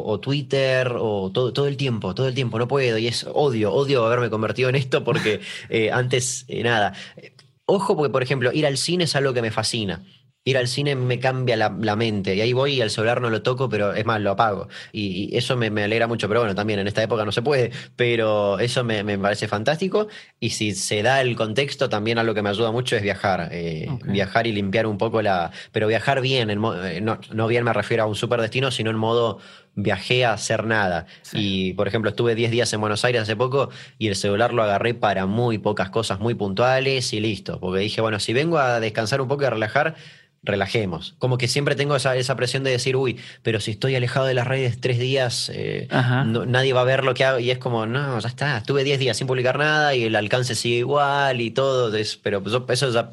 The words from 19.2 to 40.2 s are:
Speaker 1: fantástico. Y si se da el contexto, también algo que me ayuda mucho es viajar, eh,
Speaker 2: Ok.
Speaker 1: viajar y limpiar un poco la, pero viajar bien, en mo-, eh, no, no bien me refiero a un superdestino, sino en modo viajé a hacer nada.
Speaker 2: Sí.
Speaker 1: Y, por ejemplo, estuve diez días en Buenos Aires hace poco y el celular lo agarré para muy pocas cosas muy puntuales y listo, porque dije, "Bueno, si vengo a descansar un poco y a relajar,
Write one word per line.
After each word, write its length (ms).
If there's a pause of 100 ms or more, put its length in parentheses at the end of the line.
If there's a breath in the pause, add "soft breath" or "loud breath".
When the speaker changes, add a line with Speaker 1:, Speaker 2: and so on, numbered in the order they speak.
Speaker 1:
fantástico. 600 (320 loud breath)
Y 100
si 240
se 300
da 180
el 140
contexto, 540
también 280
algo 160
que 80
me 80
ayuda 220
mucho 240
es 80
viajar, 480
eh, 400
Speaker 2:
Ok. 160
Speaker 1:
viajar 400
y 40
limpiar 360
un 100
poco 240
la, 300 (200 loud breath)
pero 140
viajar 360
bien, 280
en 80
mo-, 160 (100)
eh, 180
no, 180 (120)
no 140
bien 180
me 80
refiero 300
a 60
un 80
superdestino, 560
sino 180
en 80
modo 400 (380 loud breath)
viajé 500
a 80
hacer 320
nada. 400 (160 loud breath)
Speaker 2:
Sí. 160 (320)
Speaker 1:
Y, 40
por 140
ejemplo, 220
estuve 240
diez 160
días 240
en 80
Buenos 240
Aires 160
hace 140
poco 340 (300 loud breath)
y 80
el 80
celular 400
lo 80
agarré 320
para 320
muy 320
pocas 320
cosas 280
muy 140
puntuales 800
y 60
listo, 400
porque 220
dije, 200
"Bueno, 180
si 140
vengo 240
a 220
descansar 420
un 60
poco 160
y 20
a 60
relajar, 420 (500 loud breath)